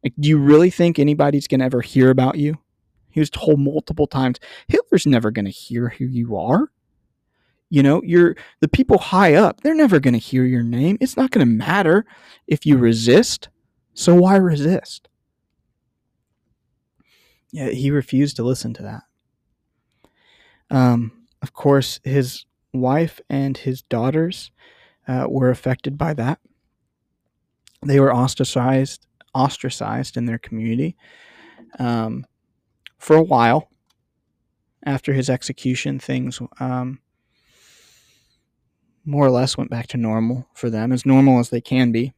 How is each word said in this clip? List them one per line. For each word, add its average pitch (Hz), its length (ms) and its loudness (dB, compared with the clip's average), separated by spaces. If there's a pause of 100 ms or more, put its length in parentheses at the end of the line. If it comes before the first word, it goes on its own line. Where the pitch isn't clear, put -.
Like, - 160 -6
do 147 80 0
you 151 120 4
really 151 320 6
think 170 260 0
anybody's 143 500 0
gonna 131 180 0
ever 123 160 -2
hear 127 280 4
about 131 280 2
you?" 151 200 -2 (540)
He - 80 -4
was 151 100 0
told 151 300 0
multiple 151 480 -4
times, 131 320 -2 (280)
"Hitler's - 380 0
never 117 240 2
gonna 104 220 -6
hear 120 380 -8
who 131 160 -8
you 120 300 -6
are. 127 360 0 (1000)
You 139 140 2
know, 143 200 4
you're, 170 320 4 (260)
the 156 60 2
people 262 300 2
high 185 380 2
up, 185 260 2
they're 320 140 0
never 247 240 4
gonna 131 180 2
hear 127 280 -2
your 127 180 0
name. 131 360 0
It's 262 160 -4
not 262 140 0
gonna 214 160 2
matter 160 600 2 (420)
if - 180 -2
you 143 120 4
resist. 120 720 2 (440)
So - 220 2
why 185 220 6
resist?" 170 720 -2 (2500)
Yeah, 135 180 -8
he 127 200 -4
refused 139 460 -2
to 117 80 -8
listen 120 320 -6
to - 80 -18
that. 104 200 -16 (1700)
Um, 120 420 0 (300)
of - 100 -14
course, - 520 0
his 135 420 -4 (280)
wife 135 540 -2
and 139 300 -4
his 131 240 -8
daughters, 151 720 -4 (560)
uh, 127 200 -4
were 131 220 0
affected 135 480 -4
by 151 160 -4
that. 135 260 -6 (1400)
They 143 180 2
were 135 140 4
ostracized, 131 960 -2 (260)
ostracized 131 840 -6
in 120 100 -6
their 117 120 -6
community, 117 580 -6 (840)
um, 120 460 -4 (760)
for - 160 4
a 160 80 6
while. 127 480 2 (1120)
After 139 280 -4
his 135 140 -2
execution, 131 680 -6
things, 131 420 -8 (200)
um, 127 400 -8 (2000)
more 143 200 0
or 131 60 4
less 127 260 0
went - 140 -8
back 120 160 -8
to - 100 -10
normal 113 560 -4
for - 160 -6
them, 113 220 -4
as 127 120 -2
normal 135 360 4
as 120 100 -2
they 117 120 -4
can 127 300 0
be 120 260 -4